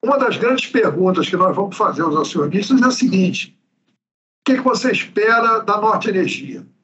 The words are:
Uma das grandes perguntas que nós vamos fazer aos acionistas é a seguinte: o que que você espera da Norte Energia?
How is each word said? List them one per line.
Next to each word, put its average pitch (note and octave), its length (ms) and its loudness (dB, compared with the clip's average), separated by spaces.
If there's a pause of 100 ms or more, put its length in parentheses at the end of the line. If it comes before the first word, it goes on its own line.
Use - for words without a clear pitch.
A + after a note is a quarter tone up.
Uma C#4 140 2
das A#3+ 180 0
grandes B3+ 300 0
perguntas F3+ 640 0
que F#3 80 -2
nós F#3 180 4
vamos G3 220 -4
fazer F3+ 240 0
aos D#3 140 0
acionistas E3 640 0
é B3+ 40 4
a C4 60 4
seguinte: - 640 0 (840)
o - 100 -4
que C4 80 4
que B3+ 60 -6
você B3 280 0
espera A3 680 0
da G#3 200 -2
Norte G#3+ 300 0
Energia? - 560 -4 (180)